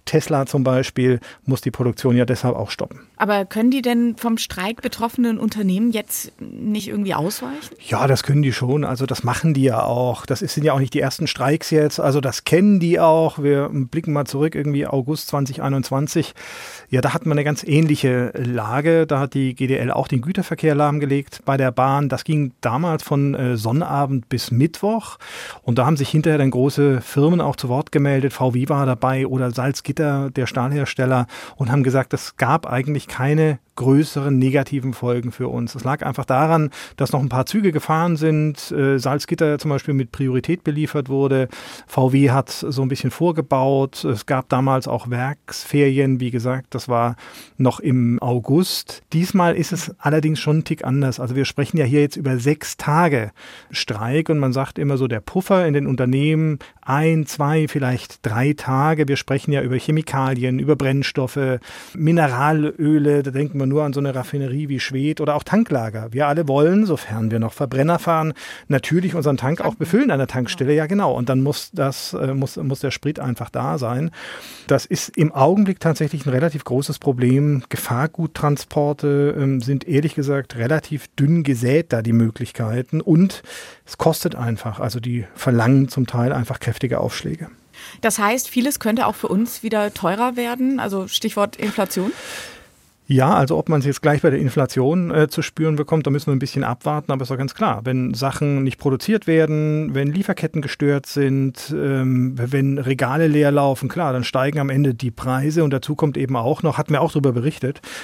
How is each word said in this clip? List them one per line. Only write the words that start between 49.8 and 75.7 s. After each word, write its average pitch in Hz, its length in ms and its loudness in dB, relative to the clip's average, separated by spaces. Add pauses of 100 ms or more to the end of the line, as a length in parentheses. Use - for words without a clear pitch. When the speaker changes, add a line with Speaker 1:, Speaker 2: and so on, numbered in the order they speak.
Speaker 1:
allerdings 156 420 0
schon 151 180 2
ein 156 60 -2
Tick - 180 -4
anders. 131 380 0
Also 123 160 -2
wir 135 80 2
sprechen - 320 -2
ja 151 80 4
hier 135 160 4
jetzt 147 160 2
über 131 220 -2
sechs 143 400 -2
Tage 147 520 2 (400)
Streik 123 600 -2
und 151 80 2
man 131 160 2
sagt 135 240 -4
immer 143 180 0
so, 131 100 0
der 117 140 -2
Puffer 185 460 0
in 147 80 2
den 143 120 0
Unternehmen 139 760 2 (200)
ein, 156 460 2
zwei, 151 420 0
vielleicht 127 560 -4
drei 127 300 0
Tage. 147 520 0
Wir 135 100 0
sprechen 139 360 -2
ja 139 80 2
über 127 160 -2
Chemikalien, 131 840 0
über 139 160 2
Brennstoffe, 135 840 0 (340)
Mineralöle. 151 1300 2
Da 135 100 -4
denken 139 260 -2
wir 135 80 0
nur 139 160 2
an 143 100 -2
so 139 60 -2
eine 139 160 -2
Raffinerie 139 540 -4
wie 135 100 -2
Schwedt 139 420 -2
oder 147 140 0
auch 147 80 -2
Tanklager. 113 720 0
Wir 143 160 2
alle 151 180 0
wollen, 160 400 4
sofern 113 460 -2
wir 117 80 0
noch 113 120 -2
Verbrenner 143 460 0
fahren, 160 340 0 (360)
natürlich 165 480 0
unseren 143 200 2
Tank 135 240 -2
auch - 140 -2
befüllen 196 380 2
an 135 60 2
der 131 100 0
Tankstelle. 131 440 -2
Ja, 151 140 2
genau. 185 280 0
Und 123 140 -2
dann 131 120 2
muss 143 320 -2
das, 139 420 -4
äh, 135 180 -2
muss, 135 260 -4
muss 135 200 -4
der 135 140 -4
Sprit - 260 -6
einfach 123 320 -6
da 131 260 -4
sein. 131 360 -4 (560)
Das - 180 2
ist - 300 -4
im 156 160 4
Augenblick 190 480 4